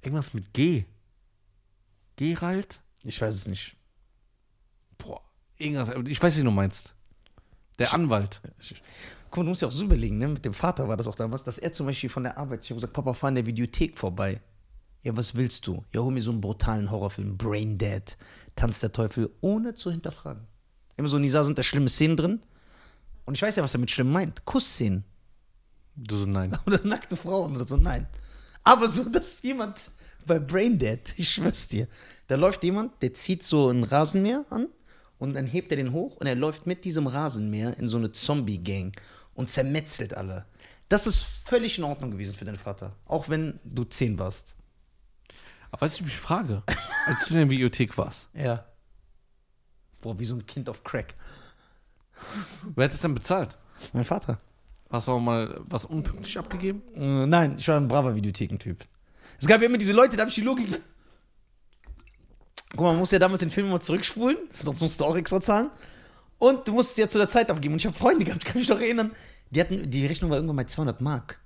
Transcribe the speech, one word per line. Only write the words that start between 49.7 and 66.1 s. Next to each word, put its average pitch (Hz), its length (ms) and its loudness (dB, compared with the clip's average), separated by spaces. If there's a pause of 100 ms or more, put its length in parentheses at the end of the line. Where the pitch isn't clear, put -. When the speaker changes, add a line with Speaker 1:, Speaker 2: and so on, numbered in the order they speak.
Speaker 2:
Boah, 113 180 -8
wie 117 60 -4
so 117 100 -4
ein 117 120 -8
Kind - 220 -8
auf 110 160 -12
Crack. - 300 -6 (1600)
Speaker 1:
Wer 127 120 2
hat 143 60 0
das - 80 -8
denn 156 140 0
bezahlt? 165 440 -2 (340)
Speaker 2:
Mein 123 120 0
Vater. 143 360 -2 (500)
Speaker 1:
Hast 117 180 -4
du 131 40 2
auch 123 80 2
mal 117 460 0
was - 200 -6
unpünktlich 160 520 -6
abgegeben? 190 440 -6 (120)
Speaker 2:
Äh, 139 320 0
nein, 156 320 4
ich - 80 -4
war 156 100 4
ein 143 120 2
braver 127 260 2
Videothekentyp. 101 680 -4 (560)
Es 139 80 0
gab 214 120 10
ja 233 60 4
immer 240 120 4
diese 202 140 2
Leute, 233 240 8
da 220 60 2
hab 220 60 0
ich - 80 -4
die 220 60 0
Logik. 240 380 0 (1900)
Guck - 100 -6
mal, 170 120 6
man 165 60 4
muss 180 120 2
ja 196 80 6
damals 185 220 4
den 170 100 0
Film 202 180 0
immer 180 120 2
zurückspulen, 220 560 0 (160)
sonst 143 280 -6
musst 160 200 0
du 143 40 2
auch 160 120 2
extra 185 240 0
zahlen. 226 300 2 (680)